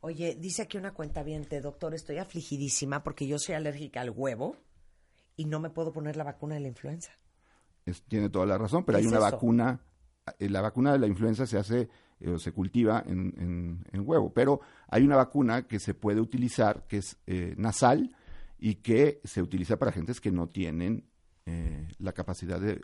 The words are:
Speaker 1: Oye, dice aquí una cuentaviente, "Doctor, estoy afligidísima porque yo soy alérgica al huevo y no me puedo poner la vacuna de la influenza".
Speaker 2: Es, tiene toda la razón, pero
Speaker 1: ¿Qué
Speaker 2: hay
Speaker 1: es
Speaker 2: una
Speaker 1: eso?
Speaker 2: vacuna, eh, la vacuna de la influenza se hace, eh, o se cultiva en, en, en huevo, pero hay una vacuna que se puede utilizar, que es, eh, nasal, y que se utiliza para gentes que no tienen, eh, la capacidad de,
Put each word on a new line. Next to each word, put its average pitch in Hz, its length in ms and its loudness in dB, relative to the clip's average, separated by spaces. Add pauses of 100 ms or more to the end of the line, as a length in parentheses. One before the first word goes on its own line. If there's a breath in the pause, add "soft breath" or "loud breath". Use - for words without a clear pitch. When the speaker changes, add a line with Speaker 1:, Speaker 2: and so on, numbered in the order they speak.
Speaker 1:
Oye, 165 400 -4
dice 185 220 -6
aquí 208 160 -8
una 190 160 -10
cuentaviente, 151 640 -6
"Doctor, 143 340 -8
estoy 156 240 -8
afligidísima 143 840 -4
porque 147 240 -6
yo 147 140 -2
soy 165 160 -4
alérgica 147 460 -6
al 123 80 -4
huevo 135 460 -4 (800)
y 160 100 -6
no 151 140 -2
me 160 80 -6
puedo 160 240 -4
poner 151 240 -6
la 156 80 -6
vacuna 147 300 -8
de 147 60 -6
la 135 80 -6
influenza". 143 420 -12 (720)
Speaker 2:
Es, - 200 -8
tiene 107 260 0
toda 95 160 2
la 98 100 2
razón, 110 280 0
pero 110 140 4
Speaker 1:
¿Qué - 40 6
Speaker 2:
hay 110 40 4
Speaker 1:
es 113 60 4
Speaker 2:
una 110 140 6
Speaker 1:
eso? 101 60 4
Speaker 2:
vacuna, 120 480 2 (580)
eh, 101 100 -2
la 98 120 0
vacuna 123 320 2
de 139 80 6
la 110 80 4
influenza 110 360 2
se 110 140 -2
hace, 110 300 0 (320 soft breath)
eh, - 100 -4
o 85 80 -2
se - 140 -6
cultiva 107 520 2
en, 92 320 -2
en, 87 540 -4
en 101 180 -4
huevo, 160 240 2
pero 139 280 4 (260 loud breath)
hay 117 160 4
una 143 140 8
vacuna 127 500 4
que 104 140 -2
se 101 140 -4
puede 104 260 2
utilizar, 117 680 2
que 104 120 -4
es, - 180 -8 (100)
eh, 90 320 -4
nasal, 123 560 4 (460 soft breath)
y 104 160 0
que 135 480 4
se - 180 -2
utiliza 92 340 0
para 123 140 0
gentes 101 300 -6
que 104 100 -2
no 87 200 0
tienen, 87 580 -4 (400)
eh, 82 380 -4 (120)
la 92 140 -6
capacidad 90 480 -6
de, 101 240 -2